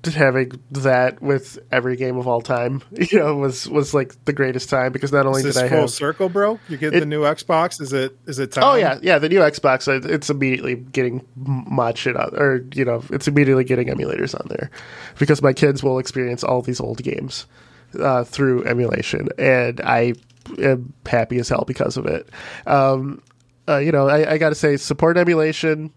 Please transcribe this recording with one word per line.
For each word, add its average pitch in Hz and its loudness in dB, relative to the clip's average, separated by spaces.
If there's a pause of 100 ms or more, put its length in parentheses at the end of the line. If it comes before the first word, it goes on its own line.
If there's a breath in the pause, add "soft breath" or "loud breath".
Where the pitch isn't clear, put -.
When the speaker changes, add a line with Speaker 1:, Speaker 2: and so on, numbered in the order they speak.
Speaker 1:
just 160 -4
having 131 2 (200)
that 131 0
with 139 -2 (120)
every 127 0
game 127 -4
of 127 -4
all 120 0
time, 123 -4
<laughs> - -20
you 196 0
know, 151 2
was, 135 -4
was, 147 0
like, 135 -2 (100)
the 147 0
greatest 131 -2
time, 127 0
because 135 -4
not 139 4
only 135 0
Speaker 2:
Is 131 -2
this 139 0
Speaker 1:
did 127 2
I 127 0
Speaker 2:
full 135 4
Speaker 1:
have 143 0
Speaker 2:
circle, 160 -2
bro? 202 0 (120)
You 151 -8
get 151 -2
Speaker 1:
It 175 6
Speaker 2:
the 151 -2
new 151 -2
Xbox? 160 0
Is 131 -8
it, 131 -2 (100)
is 123 -8
it 135 -4
time? - 2
Speaker 1:
Oh, 190 6
yeah, 156 0
yeah, 170 4
the 151 2
new 190 4
Xbox, 147 2
uh, 135 0
it's 147 -2
immediately 135 -2
getting 127 -4 (260)
m-, 131 -4
mod 120 0
shit 127 -2
out, - -2
or, 135 2 (100)
you 135 0
know, 120 -2
it's - -2
immediately 135 4
getting 123 0
emulators - -4
on - -8
there, - -6 (480 loud breath)
because 143 4
my 135 6
kids 139 2
will 131 2
experience 123 -4
all 127 0
these 123 -6
old 117 -6
games, - -8 (520 soft breath)
uh, 127 2
through 131 0
emulation, - -2
and 123 2
I 120 2 (440)
am 131 0 (100)
happy 120 0
as 117 -4
hell 123 0
because - -4
of 127 -6
it. - -4 (400 loud breath)
Um, 135 0 (480)
uh, 151 2
you 147 0
know, 139 4
I, 151 4
I 156 2
gotta 156 2
say, 147 2
support 165 0
emulation 156 2